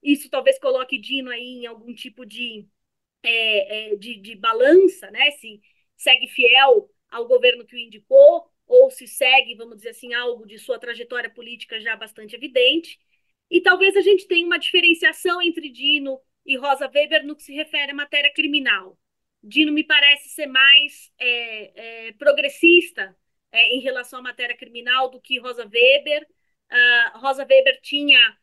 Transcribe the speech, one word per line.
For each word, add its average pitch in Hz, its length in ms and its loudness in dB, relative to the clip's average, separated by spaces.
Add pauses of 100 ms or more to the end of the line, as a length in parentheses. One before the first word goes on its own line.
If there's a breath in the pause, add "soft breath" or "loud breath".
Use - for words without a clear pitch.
Isso 285 280 -4
talvez 262 280 0
coloque 254 380 -4
Dino 254 320 -10
aí 247 300 -14
em 240 80 -16
algum 233 260 -20
tipo 247 320 -20
de, 220 420 -16 (560)
é, 214 680 -4
é, 208 40 -6
de, 220 200 -16
de 202 180 -20
balança, 233 760 2
né? 254 220 -2
Se 214 280 -20 (340)
segue 254 320 0
fiel 247 640 2 (200)
ao 233 180 -12
governo 247 380 0
que 247 100 -20
o - 20 -18
indicou, 233 720 4 (160)
ou 262 240 6
se - 160 -20
segue, 254 500 0
vamos 226 200 -20
dizer 214 140 -18
assim, 240 240 -14
algo 240 320 -6
de 214 120 -20
sua 233 200 -8
trajetória 240 500 -12
política 226 500 -18
já 220 180 -8
bastante 214 380 -20
evidente. 262 640 -4 (520)
E 349 100 2
talvez 370 340 2
a 392 60 2
gente 370 260 2
tenha 349 200 -2
uma 339 120 -2
diferenciação 349 840 0
entre 330 260 -6
Dino 269 500 -6 (260)
e 262 120 -18
Rosa 277 360 -6
Weber 294 320 0
no 294 120 -14
que - 60 -20
se 277 120 -20
refere 285 380 -8
à - 20 -12
matéria 285 380 -2
criminal. 262 680 -4 (440)
Dino 294 300 -2
me 302 120 -4
parece 285 460 2
ser 302 160 -10
mais, 277 720 0
é, 226 920 -10
é, 220 40 -18
progressista, 285 1040 0 (340)
é, 226 240 0
em 262 60 -6
relação 254 380 -10
à 254 40 -18
matéria 247 340 -10
criminal 247 540 -6
do 254 100 -20
que 262 180 -8
Rosa 240 260 -12
Weber. 277 640 0 (440)
Ah, 240 460 2
Rosa 269 280 -6
Weber 269 380 4
tinha 285 360 0 (240)